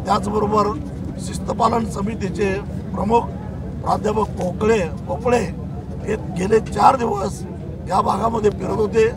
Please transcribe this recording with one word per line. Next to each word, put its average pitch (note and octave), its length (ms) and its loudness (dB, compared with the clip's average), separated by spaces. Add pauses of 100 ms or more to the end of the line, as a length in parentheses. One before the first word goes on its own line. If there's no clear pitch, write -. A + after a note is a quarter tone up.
त्याचबरोबर G#3 600 2 (600)
शिस्तपालन A3+ 640 0
समितीचे G3+ 640 -2 (400)
प्रमुख G#3 260 4 (640)
प्राध्यापक G#3 460 0
पोकळे, G3+ 600 0 (200)
पोपळे A#3+ 320 2 (640)
हे G#3+ 120 -2
गेले G3+ 440 2
चार G#3 360 6
दिवस G#3+ 460 -2 (460)
या F#3+ 120 2
भागामध्ये G#3+ 500 2
फिरत F#3 200 -4
होते. G#3+ 460 4